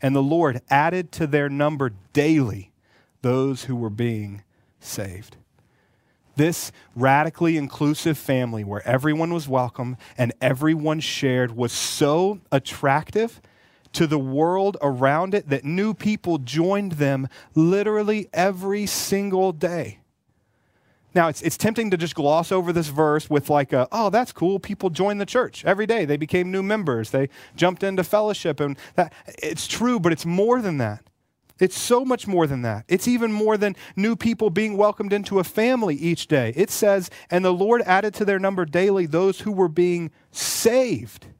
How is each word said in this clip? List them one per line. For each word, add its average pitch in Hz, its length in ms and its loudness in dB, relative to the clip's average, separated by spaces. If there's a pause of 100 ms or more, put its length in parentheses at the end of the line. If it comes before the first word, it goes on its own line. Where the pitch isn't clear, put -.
And 135 160 2
the 139 80 4
Lord 147 440 2
added 165 440 2
to 160 160 -2
their 143 200 2
number 139 440 -2 (200)
daily 139 600 2 (480)
those 131 460 -2
who 131 100 -4
were 117 140 -4
being 104 520 -6 (380)
saved. 98 560 -12 (960)
This 160 380 0 (240)
radically 151 600 2
inclusive 151 640 -2
family 120 460 -2
where 101 200 -8
everyone 151 480 0
was 160 140 -4
welcome 127 500 -2 (220)
and 117 220 0
everyone 156 580 0
shared 127 580 -2
was 120 140 -2
so 175 720 0 (100)
attractive 147 920 0 (520)
to 170 140 2
the 151 120 0
world 170 640 0
around 143 540 2
it 190 160 -4
that 139 160 -2
new 190 260 0
people 196 460 -2
joined 170 540 -2
them 139 360 0 (260)
literally 202 800 2
every 196 540 -2
single 190 640 -2
day. 160 460 -6 (1160)
Now, 165 140 4
it's, 147 140 -6
it's - 160 -4
tempting 220 320 -2
to 185 80 2
just 160 160 -6
gloss 156 360 0
over 180 220 0
this 165 160 -2
verse 151 400 2
with 147 220 0
like 143 240 2
a, 127 180 2
"Oh, 214 160 0
that's 226 240 0
cool. 190 260 0
People 190 300 -4
joined 202 320 0
the 196 60 -4
church - 400 -2
every 202 200 2
day. 208 200 0
They 143 100 0
became 180 340 -2
new 190 120 -2
members. 165 480 -2
They 135 180 0 (260)
jumped 175 280 0
into 190 200 0
fellowship." 202 580 0
And 143 180 -2 (160)
that, 165 180 0 (140)
it's - 400 -8
true, 240 340 0
but 170 100 2
it's 165 140 -2
more 208 380 2
than 175 160 -2
that. 110 260 -4 (560)
It's 185 180 2
so 240 240 2
much 254 240 -2
more 180 200 2
than 139 160 -4
that. 113 260 -4
It's 180 180 0
even 233 240 2
more 214 280 2
than 196 180 0 (180)
new 220 220 0
people 220 320 0
being 202 300 0
welcomed 208 340 2
into 202 260 0
a 180 60 2
family 220 520 0
each 165 320 -2
day. 120 280 2
It 175 140 2
says, 196 400 2 (200)
"And 180 140 2
the 185 80 4
Lord 214 300 2
added 196 320 2
to 214 100 -4
their 196 140 2
number 190 260 0
daily 185 400 2
those 175 360 0
who 214 120 -4
were 185 160 2
being 175 420 0 (200)
saved." 226 960 -2 (140)